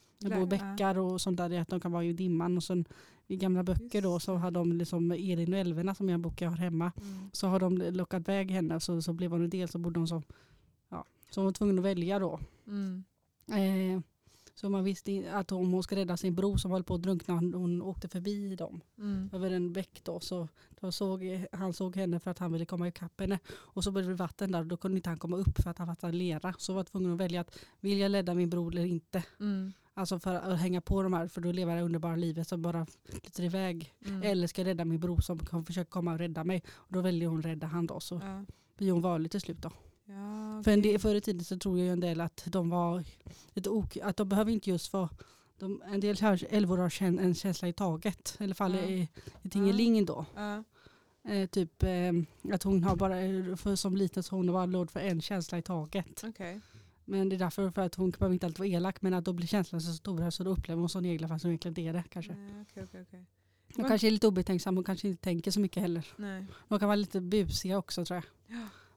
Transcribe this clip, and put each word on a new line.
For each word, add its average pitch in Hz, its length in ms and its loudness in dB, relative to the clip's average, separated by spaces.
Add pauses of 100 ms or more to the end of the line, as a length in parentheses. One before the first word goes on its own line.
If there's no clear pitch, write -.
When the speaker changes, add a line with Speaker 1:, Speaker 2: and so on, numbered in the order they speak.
(220)
Speaker 1:
Det 202 80 -2
bor 185 60 2
Speaker 2:
Lä-, 190 60 4
ja. 185 40 4
Speaker 1:
bäckar 196 520 2
och 185 240 0
sånt 180 160 0
där, 175 120 0
det 175 60 -2
är 170 60 2
att 160 80 -2
de 180 100 0
kan 175 120 -2
vara 170 140 0
i 170 80 0
dimman. 175 440 2
Och 170 60 0
sen 180 220 0 (420)
i 190 100 -4
gamla 185 260 2
böcker 208 380 0
då, 185 120 2
Speaker 2:
Just 175 120 -2
Speaker 1:
så 196 80 0
Speaker 2:
det. 180 60 2
Speaker 1:
har 180 120 0
de 170 200 2
liksom 170 400 2
Elin 175 420 0
och 196 60 4
Elverna, 175 360 0
som 196 140 0
jag 175 100 4
bokar 170 280 -2
har 165 100 0
hemma, 170 340 2 (100)
Speaker 2:
Mm. 196 320 -10
Speaker 1:
så - 140 0
har 185 120 6
de 185 180 4
lockat 180 500 -2
väg 196 240 2
henne, 165 280 0
så, 170 220 0
så 165 120 -2
blev 175 180 -2
hon 170 120 2
en 170 60 0
del, 180 200 -2
så - 100 -6
bodde 170 200 0
hon 165 80 2
som, 165 160 -2 (640)
ja, 180 160 -10 (240)
så - 120 -4
hon 190 40 4
var 196 80 4
tvungen 196 260 4
att 180 60 2
välja 190 340 0
då. 180 200 -2 (280)
Speaker 2:
Mm. 190 360 -6 (440)
Speaker 1:
Eh, 190 540 2 (540)
så 202 140 -6
man 196 140 0
visste 196 280 -2
i-, 196 160 -4
att 196 240 -4
om 185 220 2
hon 185 100 2
ska 202 120 -4
rädda 180 220 0
sin 180 180 0
bror 196 220 2
som 185 140 0
höll 180 120 0
på 180 120 -4
att 170 60 -2
drunkna, 180 320 0
hon, 170 200 2
hon 175 280 0
åkte 190 260 -6
förbi 196 480 -4
dem 165 260 -8 (160)
Speaker 2:
Mm. 196 360 -4
Speaker 1:
över 185 180 -2
en 180 220 0
bäck - 300 -8
då, 170 160 -6
så 175 280 -4 (320)
då 185 120 -4
såg, 185 600 -4
han 185 220 -4
såg 185 220 -4
henne 175 240 0
för 185 120 -4
att - 80 -8
han 175 140 -2
ville 165 120 -2
komma 175 220 -2
ikapp - 340 -10
henne. 190 180 0 (120)
Och - 320 -6
så 196 80 2
blev 190 160 0
det 185 60 0
vatten 185 380 -2
där 175 80 2
och 160 60 0
då 170 120 -2
kunde 190 200 0
inte 175 120 -2
han 160 100 -2
komma 175 180 -2
upp - 260 4
för 175 60 -4
att 170 80 -8
han 170 240 -4
var 170 100 -2
lera. 175 460 -2
Så - 160 -6
var 190 100 0
tvungen 185 300 -2
att 170 60 -2
välja 180 220 0
att, - 160 -12 (220)
vill 202 200 0
jag 202 140 4
rädda 180 200 2
min 175 160 4
bror 170 220 0
eller 170 140 0
inte? 175 380 -2 (160)
Speaker 2:
Mm. 196 340 -2 (200)
Speaker 1:
Alltså 196 260 -2
för 180 160 -2
att 180 240 0
hänga 180 220 2
på 196 220 2
de 185 100 2
här, 170 140 0
för 175 140 -8
då 175 100 0
lever 175 240 0
det 170 60 0
underbara 170 340 0
livet 165 320 -2
som 170 140 -4
bara 165 240 -2 (200)
flyter - 380 -8
iväg. 175 500 -2 (120)
Speaker 2:
Mm. 196 180 -4
Speaker 1:
Eller 190 240 2
ska 190 140 -4
jag 180 60 -2
rädda 170 180 0
min 165 140 0
bror 175 220 2
som 170 180 -4
kan 165 260 -4
försöka 175 240 -4
komma 175 240 -2
och 160 60 -2
rädda 160 240 -4
mig? 180 260 0
Och - 240 -14
då 185 80 0
väljer 170 260 2
hon 160 140 0
rädda 160 260 -4
han 170 200 0
då, - 120 -8
så - 240 -6
Speaker 2:
Ja. 196 220 -8 (320)
Speaker 1:
blir 190 140 2
hon 170 100 4
vanlig 165 300 0
till 202 100 -4
slut 160 200 -10
då. 160 100 -8 (340)
Speaker 2:
Ja, 214 580 -10
Speaker 1:
För 214 80 6
en 208 80 8
Speaker 2:
okej. 208 120 8
Speaker 1:
del, 208 80 4
förr 208 160 4
i 208 60 2
tiden 180 220 -2
så 185 140 -4
tror 180 220 0
jag 180 80 4
en 180 120 2
del 170 220 0
att - 260 -6
de 170 220 2
var 175 340 2 (500)
lite 196 160 -4
ok-, - 340 -2
att 196 140 -2
de 202 120 0
behöver 214 220 4
inte 208 180 0
just 175 240 -2
vara, 185 160 0 (500)
de, 196 260 -6
en 202 140 -2
del 202 180 2
här 202 320 4
älvor 190 280 4
har 180 120 4
kän-, 180 300 2
en 180 160 4
känsla 180 320 -2
i 175 60 0
taget. 180 640 -2
I 214 40 -4
alla 196 120 -2
fall 185 200 0
Speaker 2:
Ja. 190 60 0
Speaker 1:
i, 190 200 0
i 160 80 0 (320)
Speaker 2:
Ja. 185 80 -8
Speaker 1:
Tingelingen 202 560 6
då. 160 200 -2 (100)
Speaker 2:
Ja. 208 280 -6 (680)
Speaker 1:
Eh, 190 180 2
typ, - 340 0
eh, 180 280 4 (420)
att 180 100 0
hon 196 200 4
har 190 120 4
bara, 190 200 2 (420)
för 202 180 0
som 190 220 0
liten 190 260 0
så - 120 -6
hon 185 140 2
har 175 40 4
bara 185 120 2
låd 180 260 0
för 180 80 -6
en 175 220 0
känsla 175 360 -4
i 170 40 -2
taget. 170 680 -6
Speaker 2:
Okej. 196 320 -10 (460)
Speaker 1:
Men 190 240 2
det 190 60 2
är 180 40 0
därför, 185 320 0
för 196 100 -2
att 180 140 -2
hon 185 140 2
behöver 185 240 2
inte 180 120 0
alltid 160 140 -4
vara 196 100 -2
elak, 180 320 0
men 185 120 2
att 180 120 0
då 190 80 2
blir 175 140 -2
känslorna 180 340 0
så 165 120 -4
stora 170 380 -2
så - 120 -4
då 185 60 0
upplever 170 300 0
hon 170 100 2
som 180 160 -2
egna 165 220 0
fast 160 160 -2
hon 175 80 2
egentligen 165 200 -2
inte 170 100 -6
är 165 120 -2
det 175 160 -2
kanske. - 260 -10
Speaker 2:
Nej, 202 160 -14 (200)
okej, 190 120 -12
okej, 185 240 -16
okej. 180 180 -20 (420)
Speaker 1:
De - 140 -4
Speaker 2:
Men 254 80 0
Speaker 1:
kanske 220 180 4
är 220 40 6
lite 220 160 6
obetänksamma 185 520 2
och 180 60 -2
kanske 190 220 -2
inte 180 160 -4
tänker 175 280 -2
så 208 80 2
mycket 185 220 0
heller. 170 340 -2
Speaker 2:
Nej. 196 300 -8 (220)
Speaker 1:
De 208 120 2
kan 202 80 2
vara 208 80 4
lite 196 260 0
busiga 185 560 0
också, 175 280 -4
tror 180 100 -4
jag. - 420 -10
Speaker 2:
Ja. 226 100 -8 (300)